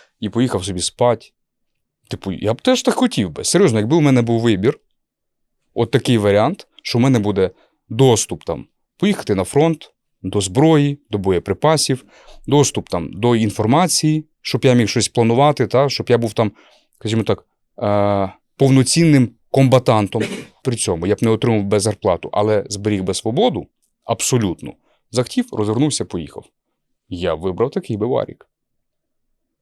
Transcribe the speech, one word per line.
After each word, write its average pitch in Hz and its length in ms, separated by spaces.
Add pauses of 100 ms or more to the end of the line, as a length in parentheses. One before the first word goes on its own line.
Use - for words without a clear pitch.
(200)
і 107 100
поїхав 117 360
собі 92 140
спать. 120 540 (760)
Типу, - 240
я 104 220
б - 80
теж 254 220
так 233 120
хотів 107 360
би. - 120
Серйозно, 165 360
якби 120 180
у 165 40
мене 135 200
був 117 200
вибір, 113 380 (960)
от 117 180
такий 127 260
варіант, 101 500 (160)
що - 140
в 117 40
мене 127 180
буде 98 320 (380)
доступ 110 540
там, 78 240 (300)
поїхати 185 380
на 95 80
фронт, 156 500 (280)
до 95 200
зброї, 143 580 (100)
до 107 80
боєприпасів, 98 880 (420)
доступ 131 420
там 85 240
до 120 220
інформації, 143 920 (160)
щоб - 240
я 127 80
міг 120 140
щось 110 200
планувати, 123 600
та, 135 220
щоб - 200
я 120 80
був 117 160
там, 110 180 (480)
скажімо 113 240
так, - 220 (360)
е, 101 520 (240)
повноцінним 135 720 (220)
комбатантом 123 720 (400)
при 120 120
цьому. 90 320
Я 101 80
б - 60
не 113 80
отримав 110 340
би 101 160
зарплату, 98 540
але 107 360
зберіг 101 340
би 95 100
свободу, 131 540 (360)
абсолютно. 110 720 (380)
Захотів, 127 400
розвернувся, 110 540
поїхав. 82 400 (640)
Я 87 260
б 78 40
вибрав 95 320
такий 120 260
би 110 100
варік. 123 420 (1120)